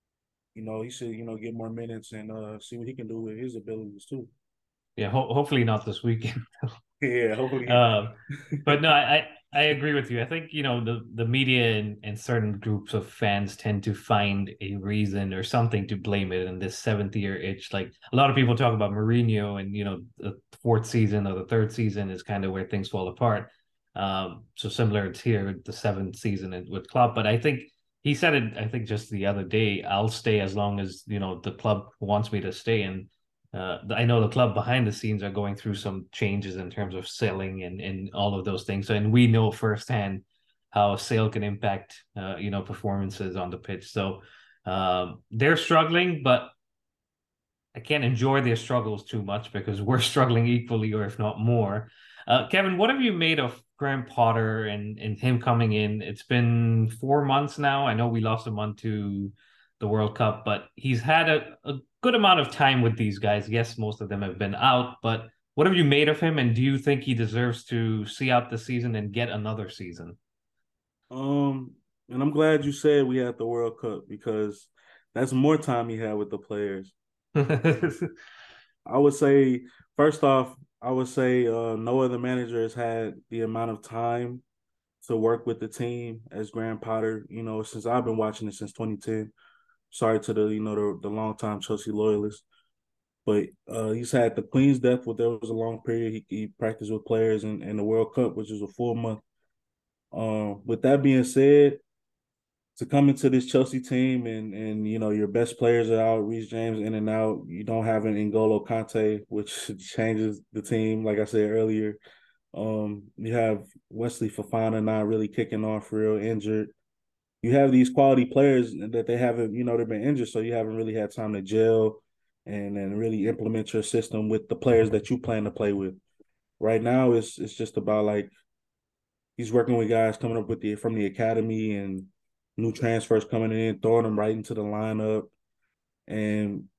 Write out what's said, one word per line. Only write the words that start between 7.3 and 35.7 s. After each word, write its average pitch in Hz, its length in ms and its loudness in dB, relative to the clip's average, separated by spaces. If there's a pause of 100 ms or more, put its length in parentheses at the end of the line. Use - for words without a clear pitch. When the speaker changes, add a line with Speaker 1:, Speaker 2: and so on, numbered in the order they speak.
Speaker 1:
hopefully. 127 340 -2
Speaker 2:
Um, 117 460 4 (240)
Speaker 1:
<laughs> - 260 -8
Speaker 2:
but 147 160 4
no, 160 80 4
I, 147 280 6
I, 151 120 0 (240)
I 143 120 2
agree 147 280 0
with 139 180 -2
you. 117 120 0
I - 20 -2
think, 160 300 -8
you 151 80 -4
know, 120 200 0
the, 117 320 -4
the 117 120 -2
media 123 500 4
and, 107 260 -4
and 104 160 -8
certain 107 400 -2
groups 107 360 -4
of 101 120 -2
fans 101 480 -2
tend 101 300 -2
to 101 100 -2
find 101 560 0 (120)
a 101 140 -8
reason 98 580 -2
or 95 80 -4
something 110 460 0
to 107 80 -4
blame 98 360 -2
it 92 140 -2
in 92 120 -8
this 92 200 -6
seventh 104 360 -2
year 98 220 -2
itch. - 380 -8
Like, 95 180 -6 (180)
a 120 60 0
lot 139 140 6
of 117 60 0
people 123 200 4
talk 120 160 4
about 104 200 0
Mourinho 107 680 0
and, 98 140 -8
you 104 100 -4
know, 95 200 -6 (120)
the - 240 -10 (220)
fourth 113 240 2
season 104 400 2
or 92 120 -4
the 92 60 -6
third 110 260 2
season 101 400 -2
is 92 120 -10
kind 98 240 -4
of 95 60 -2
where 95 120 -4
things 98 240 -4
fall 92 200 -4
apart. 107 420 -2 (440)
Um, 95 500 -4 (100)
so 104 160 -8
similar, 107 360 0
it's 92 140 -10
here, 98 340 0 (120)
the 107 80 -12
seventh 98 420 -4
season 95 380 -6
in, 90 160 -12
with 95 180 -8
Klopp. 120 260 4
But 110 120 0
I 110 100 4
think 131 240 0 (420)
he 143 120 0
said 156 200 2
it, 113 220 0
I 107 120 -4
think, 113 200 -6
just 107 220 -6
the 98 160 -4
other 101 180 0
day, 104 380 0
"I'll 101 260 0
stay 110 320 0
as 95 160 -4
long 101 240 0
as, 95 260 -8
you 104 120 -4
know, 95 220 -6
the 95 120 -6
club 104 360 -2 (120)
wants 104 320 0
me 104 80 -2
to 92 120 -6
stay." 113 300 0
And, 95 260 -8 (460)
uh, 92 240 -6 (160)
I 117 100 2
know 117 160 6
the 107 80 4
club 117 240 4
behind 117 340 0
the 104 60 0
scenes 107 300 -4
are 101 80 -6
going 101 240 -4
through 101 220 -6